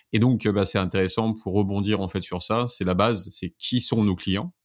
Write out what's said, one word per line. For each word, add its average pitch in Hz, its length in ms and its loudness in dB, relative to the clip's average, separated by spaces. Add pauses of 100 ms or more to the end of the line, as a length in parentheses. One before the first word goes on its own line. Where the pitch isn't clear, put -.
(120)
Et - 60 2
donc, 127 300 4
euh, 104 40 4
bah, 98 140 2
c'est 104 140 0
intéressant 98 560 0
pour 95 180 -6
rebondir, 101 480 0
en 92 80 -4
fait, 95 120 -4
sur 87 200 -6
ça. 120 260 0
C'est - 160 -6
la 92 120 2
base, 101 340 0
c'est - 300 -8
qui - 200 -2
sont 113 240 2
nos 98 120 4
clients. 101 480 -4